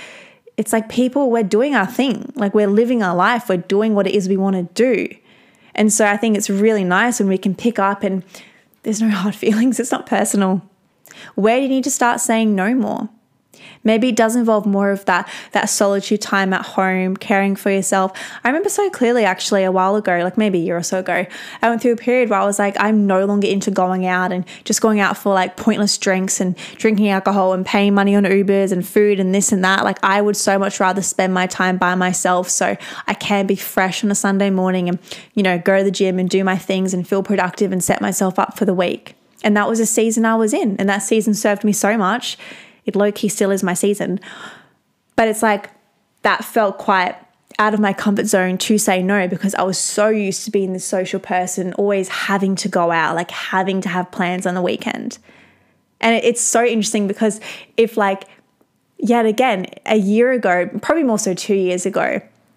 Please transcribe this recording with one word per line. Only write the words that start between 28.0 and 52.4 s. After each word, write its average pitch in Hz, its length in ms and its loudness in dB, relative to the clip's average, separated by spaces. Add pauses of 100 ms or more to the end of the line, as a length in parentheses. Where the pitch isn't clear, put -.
on 202 100 4
Ubers 196 460 2
and 180 160 -2
food 208 320 2
and 190 160 0
this 202 160 0
and 185 140 2
that." 190 180 2
Like, 196 200 0
I 196 180 2
would 208 160 0
so 196 220 0
much 196 200 -2
rather 185 240 0
spend 185 300 -2
my 185 140 0
time 185 320 0
by 180 160 2
myself 180 560 0
so 190 260 0 (300)
I - 80 -2
can 196 320 0
be 196 100 0
fresh - 480 -2
on 202 60 0
a 202 40 0
Sunday 196 360 0
morning 185 380 0
and, 175 100 -2 (360)
you 208 80 0
know, 180 160 2
go 190 200 2
to 196 60 2
the 202 60 2
gym 185 280 0
and 185 100 0
do 190 160 0
my 185 140 0
things 190 340 -2
and 180 160 -4
feel 196 140 0
productive 190 500 -2
and 180 100 -2
set - 200 0
myself 190 360 0
up - 200 -2
for 196 80 0
the 190 80 0
week. - 400 -4 (280)
And 208 140 2
that 208 120 2
was 226 120 0
a 226 60 2
season 226 400 0
I 226 80 2
was 220 180 2
in, 277 260 0
and 196 120 0
that 196 80 0
season 220 340 0
served 202 320 0
me 208 80 2
so 202 240 0
much. 214 400 -2 (500)
It 202 100 -4
low-key 208 320 0
still 196 220 0
is 196 120 0
my 185 120 0
season. 202 460 -2 (960)
But 226 140 2
it's 220 140 -2
like, 208 280 0 (520)
that 208 220 0
felt 202 340 0
quite 185 360 0 (440)
out 214 160 2
of 208 40 0
my 208 140 2
comfort 202 340 0
zone 185 300 2
to 214 220 0
say 185 240 0
no 190 260 0
because 196 260 -4
I - 80 0
was 185 160 -2
so - 300 0
used 208 380 -2
to 220 40 -8
being 196 220 0
the 185 80 -6
social 185 400 -4
person, 180 540 -4
always 202 340 0
having 196 480 -2